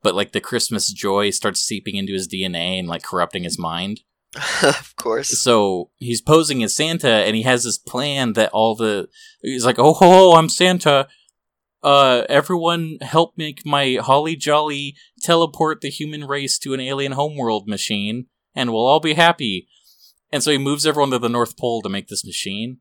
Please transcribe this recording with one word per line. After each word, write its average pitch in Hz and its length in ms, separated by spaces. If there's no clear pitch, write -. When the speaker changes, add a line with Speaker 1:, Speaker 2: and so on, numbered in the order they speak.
Speaker 1:
But, 95 100
like, 101 180
the 110 80
Christmas 113 520
joy 101 400
starts 98 300
seeping 98 340
into 98 180
his 92 140
D 95 160
N 90 100
A 90 240
and, 90 100
like, 85 140
corrupting 87 420
his 82 140
mind. 87 440
Speaker 2:
<laughs> - 260
Of - 360
course. 120 320
Speaker 1:
So 101 680
he's 120 240
posing 151 400
as 107 140
Santa, 156 340
and 107 260
he 110 60
has 123 220
this 113 160
plan 131 540
that 107 180
all 110 240
the, 107 340
he's 127 240
like, - 140
"Oh, 151 140
ho, 180 180
ho, 185 240
I'm 160 120
Santa. 165 600
Uh, 135 480
everyone 165 720
help 160 340
make 151 300
my 143 340
holly 147 360
jolly 147 600
teleport 165 580
the 143 80
human 151 360
race 139 340
to 135 160
an 131 40
alien 135 340
homeworld 127 540
machine, 107 600
and 123 180
we'll 113 140
all 147 140
be 156 160
happy." 165 520
And 143 120
so 151 80
he 139 80
moves 143 260
everyone 147 240
to 127 80
the 117 120
North 120 280
Pole 117 240
to 101 80
make 98 200
this - 140
machine 107 580